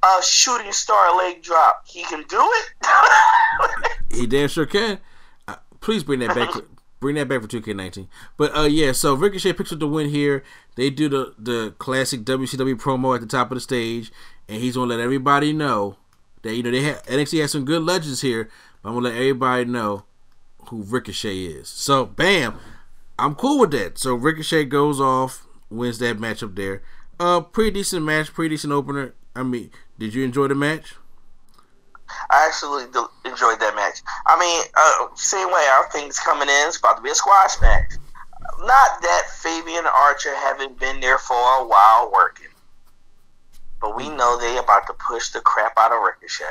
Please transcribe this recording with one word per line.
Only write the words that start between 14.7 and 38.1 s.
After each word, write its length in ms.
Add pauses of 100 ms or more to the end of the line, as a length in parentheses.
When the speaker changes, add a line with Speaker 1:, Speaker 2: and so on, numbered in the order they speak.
Speaker 2:
gonna 140
let 120
everybody 520
know 440 (440)
that, 140
you 80
know, 80
they 120 (100)
ha-, 140
N 120
X 120
T 80
has 120
some 140
good 180
legends 380
here, 280 (320)
but 80
I'm 60
gonna 140
let 80
everybody 480
know 400 (640)
who 120
Ricochet 640
is. 220
So, 380
bam, 520 (640)
I'm 160
cool 240
with 120
that. 280
So 160
Ricochet 500
goes 360
off, 440 (240)
wins 300
that 180
matchup 380
there. 260 (380)
Uh, 220
pretty 300
decent 340
match, 280
pretty 220
decent 180
opener. 400 (220)
I 80
mean, 260 (300)
did 160
you 80
enjoy 240
the 80
match? 400 (1300)
Speaker 1:
I 180
actually 460
d-, 360
enjoyed 300
that 160
match. 260 (260)
I 120
mean, 240 (140)
uh, 380
same 360
way, 200
our 180
thing's 300
coming 280
in. 200
It's 100
about 200
to 40
be 80
a 60
squash 460
match. 320 (640)